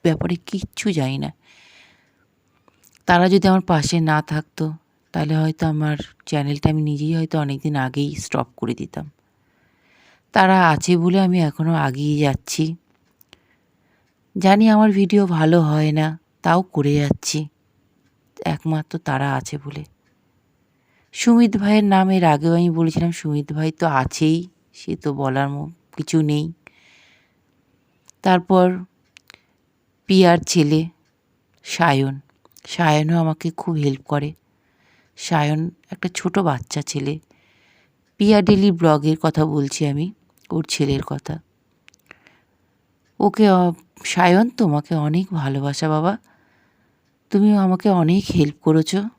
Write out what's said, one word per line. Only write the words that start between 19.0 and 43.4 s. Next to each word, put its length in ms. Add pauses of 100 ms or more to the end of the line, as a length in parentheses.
আছে 220
বলে। 260 (1300)
সুমিত 460
ভাইয়ের 260
নাম 260
এর 140
আগেও 300
আমি 160
বলেছিলাম, 420
সুমিত 420
ভাই 180
তো 160
আছেই, 600 (260)
সে 220
তো 180
বলার 360
ম-, 220 (260)
কিছু 240
নেই। 300 (1700)
তারপর 580 (1300)
পিয়ার 320
ছেলে 520 (720)
সায়ন, 560 (480)
সায়নও 520
আমাকে 320
খুব 240
হেল্প 260
করে। 320 (840)
সায়ন 540 (220)
একটা 240
ছোট 240
বাচ্চা 420
ছেলে, 380 (1000)
পিয়া 240
ডেলি 300
ব্লগের 460
কথা 280
বলছি 420
আমি, 240 (400)
ওর 180
ছেলের 340
কথা। 360 (1800)
ওকে, 300